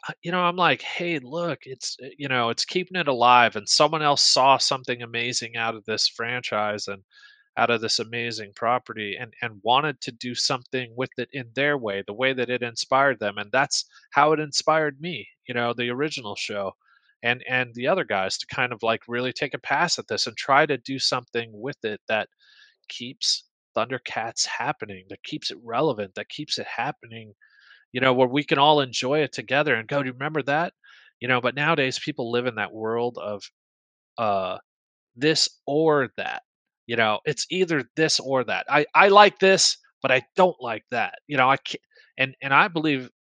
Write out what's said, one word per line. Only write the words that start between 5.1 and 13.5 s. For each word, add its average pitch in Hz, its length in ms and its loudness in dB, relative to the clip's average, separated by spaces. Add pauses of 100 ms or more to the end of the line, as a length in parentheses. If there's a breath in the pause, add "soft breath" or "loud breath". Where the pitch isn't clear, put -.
out 113 200 -4
of 104 100 -14
this 110 240 0
franchise 107 800 -4
and 101 140 -12 (520 soft breath)
out 117 140 2
of 117 100 0
this 110 200 -4
amazing 113 540 -8
property 110 640 -4
and, 117 240 -14
and 110 220 -10
wanted 135 380 0
to 135 100 -10
do 123 240 -10
something 123 640 -6
with 127 200 -6
it 120 140 -8
in 127 240 -10
their 143 220 0
way, 101 280 -4
the 104 80 -10
way 131 200 0
that 123 160 -4
it 123 120 -2
inspired 127 580 0
them," 101 180 -4
and 104 160 -8